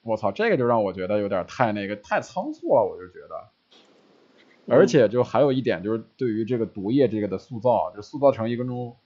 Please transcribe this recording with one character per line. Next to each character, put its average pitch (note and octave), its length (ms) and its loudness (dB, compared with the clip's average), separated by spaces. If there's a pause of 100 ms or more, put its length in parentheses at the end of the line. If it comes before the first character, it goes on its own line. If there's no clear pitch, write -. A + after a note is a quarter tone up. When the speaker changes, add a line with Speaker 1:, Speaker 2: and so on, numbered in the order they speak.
Speaker 1:
我 A2 140 -2
操， - 160 0
这 A3 180 0
个 F3+ 60 2
就 B2 100 0
让 A#2 160 4
我 F#2+ 100 0
觉 F#2 140 -6
得 G#2 140 0
有 G2+ 80 -2
点 F#2 180 -2
太 A2+ 260 0
那 G2+ 140 -6
个， G#2 80 -6
太 F3 260 -4
仓 A#3 320 -10
促 D#4 220 -2
了， A#2 80 4
我 F2 160 -4
就 F2+ 80 -14
觉 - 220 -20
得。 D#2+ 200 -14 (1160)
Speaker 2:
嗯。 A#2+ 100 2
Speaker 1:
而 F3 100 8
且 A#2+ 220 4
就 B2 140 0
还 A#2+ 180 0
有 C#3+ 120 4
一 C3 100 -2
点， F#2+ 220 -2
就 G#2+ 80 -2
是 A2+ 120 -4 (120)
对 B2+ 140 -2
于 A2 140 -2
这 A#2+ 140 -2
个 A2 80 -2
毒 G2 240 -6
液 C3+ 160 4
这 G#2+ 140 -2
个 G#2 80 -4
的 F#2+ 100 -6
塑 A2+ 220 -12
造， G2+ 340 0
就 G#2 80 -16
塑 C#3+ 160 -14
造 C3+ 140 4
成 A2+ 180 -4
一 A#2+ 60 -4
个 B2 80 -6
那 B2+ 60 -6
种 B2 360 -10